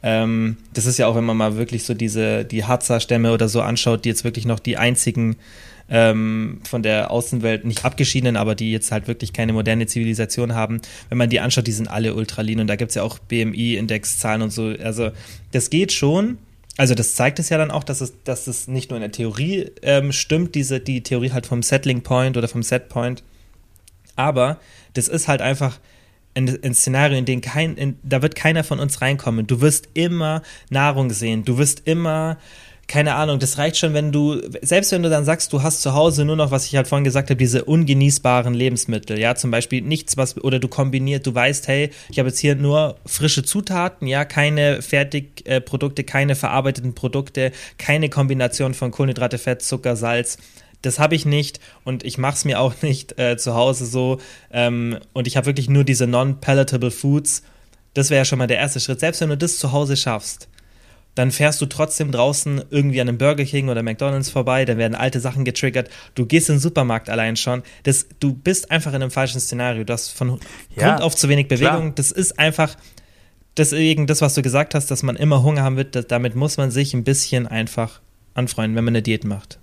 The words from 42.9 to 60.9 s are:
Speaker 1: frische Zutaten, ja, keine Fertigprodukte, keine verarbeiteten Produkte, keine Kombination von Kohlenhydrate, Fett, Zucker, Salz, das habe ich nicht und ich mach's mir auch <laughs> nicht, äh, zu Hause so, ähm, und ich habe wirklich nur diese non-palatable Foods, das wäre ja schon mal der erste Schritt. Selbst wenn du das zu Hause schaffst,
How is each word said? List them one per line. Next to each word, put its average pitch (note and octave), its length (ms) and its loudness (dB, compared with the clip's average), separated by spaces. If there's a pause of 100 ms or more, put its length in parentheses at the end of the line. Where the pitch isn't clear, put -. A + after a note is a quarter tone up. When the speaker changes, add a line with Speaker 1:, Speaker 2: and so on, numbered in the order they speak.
Speaker 1:
frische D3 380 0
Zutaten, F#3 640 -2
ja, C3+ 160 0
keine D3 600 2
Fertigprodukte, C#3 1200 -2
keine C#3 320 0
verarbeiteten C3 580 -2
Produkte, C3 580 -2 (260)
keine D3+ 320 0
Kombination C3 640 0
von B2 160 -4
Kohlenhydrate, B2 480 -2
Fett, B2 240 -4
Zucker, B2+ 320 -2
Salz, A#2+ 420 -2 (460)
das B2+ 160 -2
habe D#3 160 4
ich D3 100 0
nicht D3 340 0 (260)
und B2+ 200 -6
ich B2+ 140 -8
mach's C3+ 260 -2
mir B2+ 140 0
auch B2 180 2
<laughs> - 60 -6
nicht, C#3 340 -4
äh, A#2+ 180 2
zu A#2 200 -2
Hause B2+ 320 2
so, B2+ 320 0 (320)
ähm, A#2+ 480 0 (140)
und B2+ 120 -2
ich C3+ 120 -2
habe B2+ 100 0
wirklich C#3 240 0
nur C#3 140 6
diese B2+ 200 2
non-palatable C3+ 840 2
Foods, C#3+ 500 0 (540)
das C#3 160 2
wäre C#3+ 80 6
ja C3 60 4
schon C3+ 120 0
mal B2+ 80 2
der A#2 120 2
erste C#3 220 -2
Schritt. B2+ 200 -4
Selbst D#3+ 220 -2
wenn D#3+ 80 0
du D3 80 0
das E3+ 200 -2
zu C#3 140 -2
Hause C#3 260 0
schaffst, - 520 -4 (640)